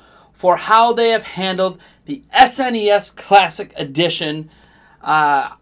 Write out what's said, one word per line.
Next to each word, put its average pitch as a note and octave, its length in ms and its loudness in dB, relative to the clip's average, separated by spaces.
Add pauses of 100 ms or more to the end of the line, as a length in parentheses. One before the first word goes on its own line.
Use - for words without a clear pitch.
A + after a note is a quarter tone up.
(340)
for F3+ 240 2
how A3+ 340 2
they A#3 160 0
have A3 140 0
handled F#3 580 -6 (240)
the C#3+ 260 -12
S B3 300 2
N B3 160 -4
E G#3 140 0
S G3+ 200 0
Classic - 680 0
Edition. D#3 720 -6 (500)
Uh, D3 600 0